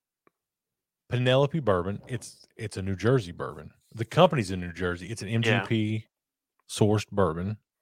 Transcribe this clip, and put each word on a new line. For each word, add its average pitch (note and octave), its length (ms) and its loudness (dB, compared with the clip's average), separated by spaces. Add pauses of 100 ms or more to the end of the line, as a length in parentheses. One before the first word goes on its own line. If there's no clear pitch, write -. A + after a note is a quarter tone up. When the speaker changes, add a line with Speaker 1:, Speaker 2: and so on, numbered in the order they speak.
(1080)
Speaker 1:
Penelope C3 500 2
Bourbon. G2 480 0
It's, - 400 -10 (100)
it's G#2+ 200 -10
a G2+ 40 -6
New G2 140 -4
Jersey G#2 360 2
bourbon. D2+ 400 -12 (220)
The A2+ 120 -6
company's D3 460 4
in F#2 80 -4
New F2 140 -8
Jersey. F2 360 -4
It's G#2+ 120 -10
an G2+ 60 -10 (140)
Speaker 2:
Yeah. - 20 -
Speaker 1:
M - 0 -
G G#2+ 180 2
P A2 460 -2 (640)
sourced G#2 420 2
bourbon. F#2+ 460 0 (240)